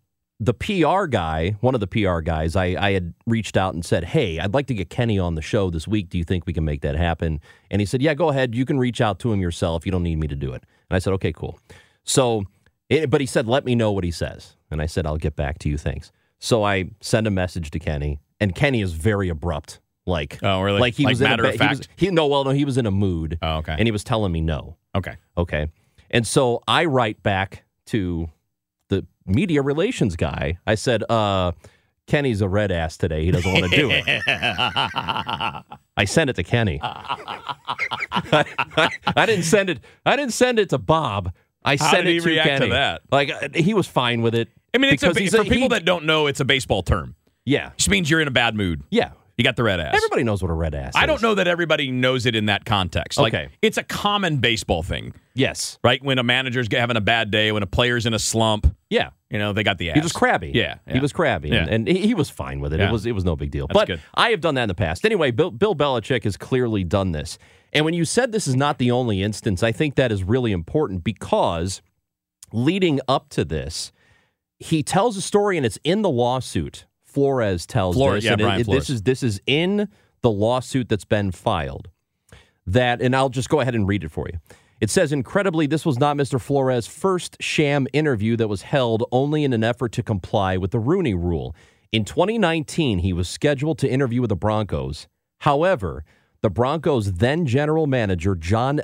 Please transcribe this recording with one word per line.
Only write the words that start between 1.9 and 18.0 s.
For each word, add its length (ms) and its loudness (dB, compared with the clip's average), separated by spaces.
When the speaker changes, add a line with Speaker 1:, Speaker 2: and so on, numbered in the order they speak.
Speaker 1:
R 160 0
guys, 340 -2
I, 240 0
I 120 0
had 220 -2
reached 320 -2
out 160 0
and 120 -6
said, 180 0
"Hey, 360 0
I'd 140 -2
like 140 -2
to 60 -4
get 160 -6
Kenny 280 0
on 180 0
the 60 -4
show 280 0
this 180 -6
week. 220 -2
Do 80 -6
you 80 -2
think 200 -2
we 80 -4
can 120 -2
make 160 -4
that 140 -2
happen?" 440 -2
And 100 0
he 40 0
said, 160 -2
"Yeah, 120 2
go 160 2
ahead. 260 0
You 100 0
can 120 0
reach 240 0
out 180 0
to 140 -2
him 80 2
yourself. 440 -2
You 80 -2
don't 100 0
need 140 0
me 100 -2
to 80 -4
do 180 -6
it." 100 -14
And 60 0
I 40 4
said, 140 0
"Okay, 200 -2
cool." 240 -10
So, 400 2
it, 200 4
but 120 4
he 60 -2
said, 200 0
"Let 180 2
me 100 2
know 180 2
what 100 -2
he 80 -2
says." 440 -10
And 100 -4
I 40 -2
said, 200 -2
"I'll 120 -2
get 200 -4
back 220 -4
to 100 -4
you. 80 -2
Thanks." 340 -8
So 240 2
I 280 0
send 260 0
a 40 0
message 400 -4
to 80 -6
Kenny, 400 -4